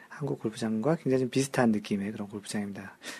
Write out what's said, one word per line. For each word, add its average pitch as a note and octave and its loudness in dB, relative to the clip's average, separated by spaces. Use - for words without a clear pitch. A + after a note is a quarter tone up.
한국 C#3 -4
골프장과 A2 0
굉장히 C3 2
좀 B2+ 0
비슷한 C3 4
느낌의 G#2 0
그런 G#2 -8
골프장입니다. G2+ -6